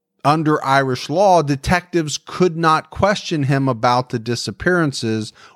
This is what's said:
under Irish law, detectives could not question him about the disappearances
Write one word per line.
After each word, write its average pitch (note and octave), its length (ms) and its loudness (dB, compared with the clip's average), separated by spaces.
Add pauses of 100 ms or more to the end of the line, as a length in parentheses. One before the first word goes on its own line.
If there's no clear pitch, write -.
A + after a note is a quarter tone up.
(240)
under D3+ 400 2
Irish C3+ 460 0
law, F3 320 4
detectives D3+ 800 -2
could F3+ 360 -2
not D#3+ 360 0
question F3+ 520 -2
him C3+ 240 0
about B2 420 0
the B2 100 -4
disappearances A#2 1120 -4 (220)